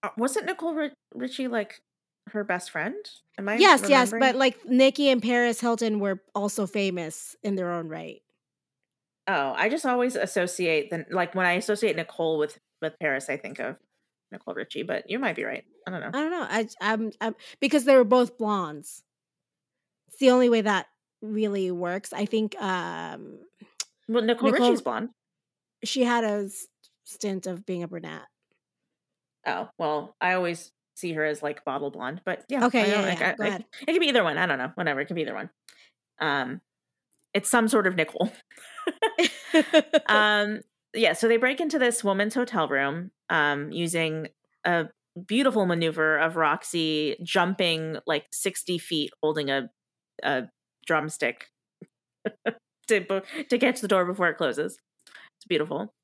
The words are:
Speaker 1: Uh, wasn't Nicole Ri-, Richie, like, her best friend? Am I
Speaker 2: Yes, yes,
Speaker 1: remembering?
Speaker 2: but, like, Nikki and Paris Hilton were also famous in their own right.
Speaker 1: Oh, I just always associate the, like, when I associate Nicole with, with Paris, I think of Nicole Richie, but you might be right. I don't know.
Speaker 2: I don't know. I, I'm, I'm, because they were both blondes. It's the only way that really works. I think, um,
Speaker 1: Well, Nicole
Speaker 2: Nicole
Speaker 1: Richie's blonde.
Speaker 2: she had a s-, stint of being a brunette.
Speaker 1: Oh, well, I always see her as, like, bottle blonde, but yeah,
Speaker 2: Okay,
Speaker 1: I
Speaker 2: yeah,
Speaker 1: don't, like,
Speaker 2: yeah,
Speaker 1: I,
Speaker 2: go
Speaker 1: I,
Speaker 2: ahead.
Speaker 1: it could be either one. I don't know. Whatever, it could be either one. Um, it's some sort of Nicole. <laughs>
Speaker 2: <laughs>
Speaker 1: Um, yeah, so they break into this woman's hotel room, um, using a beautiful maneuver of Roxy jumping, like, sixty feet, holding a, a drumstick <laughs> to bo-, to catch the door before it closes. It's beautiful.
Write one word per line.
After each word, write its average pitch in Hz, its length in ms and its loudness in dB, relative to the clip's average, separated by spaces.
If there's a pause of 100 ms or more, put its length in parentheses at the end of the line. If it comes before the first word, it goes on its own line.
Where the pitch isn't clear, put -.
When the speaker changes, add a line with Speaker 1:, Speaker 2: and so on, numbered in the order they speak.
Speaker 1:
Uh, 202 140 -4
wasn't 269 280 0
Nicole 339 300 -4
Ri-, 294 180 -4 (220)
Richie, 254 320 -6
like, 226 340 -4 (480)
her 208 140 -4
best 180 280 -4
friend? 180 240 -4 (440)
Am 196 100 -4
I 214 80 0
Speaker 2:
Yes, 320 320 8
yes, 254 220 6
Speaker 1:
remembering? 226 80 -4
Speaker 2:
but, 262 160 4
like, 262 300 2
Nikki 269 440 4
and 254 140 4
Paris 240 360 2
Hilton 226 400 0
were 196 220 -2 (140)
also 202 320 -2
famous 180 760 -4
in 202 120 -2
their 180 160 -2
own 170 160 -4
right. 160 340 -12 (1040)
Speaker 1:
Oh, 139 280 0
I 202 140 2
just 302 160 -2
always 247 320 2
associate 175 720 0
the, 165 200 -6
like, 175 240 -2
when 185 120 2
I 175 80 4
associate 202 420 0
Nicole 160 420 -2
with, 151 200 -2 (240)
with 156 180 -8
Paris, 135 300 -2
I 143 80 -4
think - 220 -12
of 131 180 -6 (540)
Nicole - 220 -12
Richie, - 300 -8
but - 260 -6
you 214 80 -6
might 240 200 -4
be 117 80 -6
right. 113 180 -8 (240)
I 180 40 -8
don't 175 100 -8
know. - 120 -8
Speaker 2:
I 277 80 -2
don't 311 100 -2
know. 349 180 -6
I, 214 180 -2 (140)
I'm, 220 300 -2 (100)
I'm, 220 140 -4 (260)
because 277 240 2
they 269 100 8
were 262 80 10
both 240 340 4
blondes. 180 640 -4 (1080)
It's - 80 -20
the 262 140 6
only 254 180 6
way 226 120 4
that 196 260 0 (340)
really 208 500 -2
works. 180 400 -4
I 208 140 -4
think, 214 360 -2
um, 170 800 -6 (680)
Speaker 1:
Well, 226 140 0
Nicole 233 280 2
Speaker 2:
Nicole 247 200 4
Speaker 1:
Richie's - 100 2
blonde. 123 280 -4 (760)
Speaker 2:
she 254 180 0
had 240 220 2
a 208 200 -2
s-, - 220 -12 (380)
stint 190 420 -6
of 185 180 -10
being 180 180 -6
a 170 40 -8
brunette. 160 400 -12 (1160)
Speaker 1:
Oh, - 320 -4
well, 156 440 -4
I 185 120 2
always 175 380 -2 (240)
see 175 180 -6
her 156 120 0
as, 151 160 -2
like, 147 240 -6
bottle 139 260 -4
blonde, 143 340 -10
but - 240 -6
yeah, 254 160 2
Speaker 2:
Okay, 247 180 4
Speaker 1:
I 208 40 4
Speaker 2:
yeah, 208 80 2
Speaker 1:
don't, 202 100 2
like, 175 140 -2
Speaker 2:
yeah, 185 120 2
Speaker 1:
I, - 40 -2
Speaker 2:
go 214 80 -6
Speaker 1:
I, 202 40 0
Speaker 2:
ahead. 190 180 -4 (220)
Speaker 1:
it 320 60 0
could 339 60 4
be 330 80 2
either 240 160 2
one. 151 140 0
I 175 80 2
don't 151 120 0
know. 131 180 -4
Whatever, 147 260 -2
it 139 60 -4
could 175 80 -6
be 165 80 -4
either 120 100 -6
one. 104 160 -8 (680)
Um, 143 420 -2 (720)
it's 202 160 -2
some 226 180 4
sort 214 200 4
of 185 80 0
Nicole. 170 420 -2
<laughs> - 40 -20 (1120)
Speaker 2:
<laughs> 320 100 8 (440)
Speaker 1:
Um, 208 540 2 (320)
yeah, 196 200 2
so 226 140 0
they 226 100 6
break 254 240 2
into 320 180 0
this 240 240 2
woman's 202 320 0
hotel 226 320 0
room, 139 440 -2 (180)
um, 147 420 2
using 160 560 -2 (380)
a 170 220 0 (400)
beautiful 226 380 2
maneuver 160 540 2
of 160 160 0
Roxy 156 880 0
jumping, 170 840 0
like, 151 260 -4
sixty - 460 -4
feet, 156 340 -4 (100)
holding 151 280 -2
a, 135 200 -2 (540)
a 131 200 0 (420)
drumstick 156 600 -2 (800)
<laughs> - 640 -10
to 208 120 4
bo-, 190 200 -2 (280)
to 240 80 2
catch 262 240 2
the 214 60 -6
door 190 180 4
before 180 240 0
it 151 80 -6
closes. 147 420 -2 (580)
It's - 100 -20
beautiful. 170 460 -2 (100)